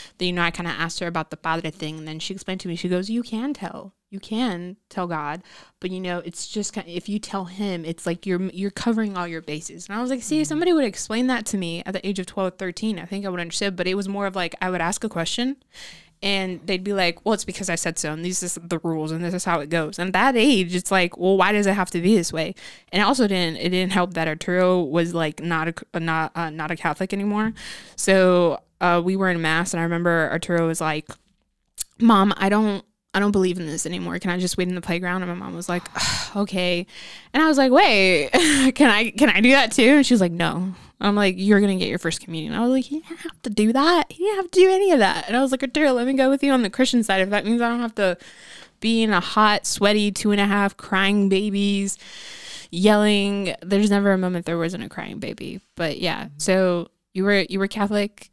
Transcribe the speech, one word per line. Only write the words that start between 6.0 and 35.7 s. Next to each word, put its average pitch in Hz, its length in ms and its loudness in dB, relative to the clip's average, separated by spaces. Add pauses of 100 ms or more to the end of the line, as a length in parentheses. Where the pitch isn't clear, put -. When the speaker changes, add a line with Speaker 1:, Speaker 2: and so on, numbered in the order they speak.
Speaker 1:
know, 180 240 -4
it's - 220 -12
just - 260 -8
ki-, 196 140 -8
if 170 220 -10
you 208 100 -4
tell 196 280 -8
him, 185 380 -6
it's 165 220 -8
like 175 180 -6
you're, 180 160 -2 (120)
you're 196 180 -6
covering 214 460 -2
all 175 100 -4
your 165 160 -10
bases." 160 460 -12
And 202 80 -8
I 226 40 -4
was 254 100 -4
like, 254 120 -4
"See, 302 180 -2
if 302 40 0
Speaker 2:
Mm-hmm. - 40 -6
Speaker 1:
somebody 330 240 0
would 311 120 2
explain 220 440 -4
that 233 180 -2
to 202 120 -4
me 170 260 -6
at 185 80 -8
the 185 140 -6
age 190 140 -4
of 180 60 -8
twelve, 185 300 -4
thirteen, 196 420 -6
I 160 60 -12
think 196 220 -8
I - 20 -4
would 180 120 -6
understand." 175 360 -4
But 175 120 -2
it 185 60 0
was 196 140 -4
more 202 180 -4
of, 190 100 -6
like, 175 260 -4
I 185 80 -2
would 180 100 -2
ask 170 240 -2
a 220 40 -4
question 240 480 -4 (640)
and 190 440 -2
they'd 185 180 -4
be 202 80 -2
like, 180 320 0
"Well, 220 100 2
it's - 100 -6
because 190 240 -8
I 170 60 0
said 165 240 -4
so, 151 140 -4
and 160 120 -8
these 180 180 -4
is 175 200 -6
the 170 200 -4
rules, 160 300 -4
and 165 120 -6
this 175 100 -4
is 180 100 -6
how 170 160 0
it 143 100 -10
goes." 160 280 -4
And 175 100 -4
at 185 60 -6
that 247 220 4
age, 214 380 4
it's 180 180 -4
like, 180 260 2
"Well, 190 180 4
why 190 160 6
does 208 140 2
it 196 80 2
have 190 160 -2
to 175 100 -4
be 185 160 4
this 170 160 0
way?" 165 220 -4 (380)
And 190 100 2
it - 20 4
also 247 220 4
didn't, 180 320 0
it 165 120 -2
didn't 185 220 0
help 185 220 0
that 165 140 -2
Arturo 180 540 2
was, 170 320 -2
like, 156 280 -4
not 160 260 -2
a, 165 60 -8 (200)
a 175 60 -2
not, 160 360 -2
uh, 165 140 -6
not 156 200 -8
a 170 60 -6
Catholic 170 360 -4
anymore. 208 400 -2 (440)
So, 180 640 4 (180)
uh, 175 240 2
we 190 120 0
were 190 140 2
in 170 120 0
mass, 160 320 0
and 170 60 -2
I - 20 0
remember 170 480 0
Arturo 170 380 0
was 160 120 -4
like, 156 260 -4 (920)
"Mom, 208 360 6
I 196 120 0
don't, 208 360 0 (300)
I 196 60 2
don't 202 120 2
believe 185 260 2
in 170 80 -6
this 160 200 -6
anymore. 175 320 -6
Can 175 120 -4
I 180 80 -2
just 180 180 -2
wait 180 120 -2
in 180 60 -4
the 180 60 -6
playground?" 180 420 -4
And 175 80 -6
my 175 60 -6 (100)
mom 185 80 -10
was 175 140 -10
like, 175 140 -4 (280)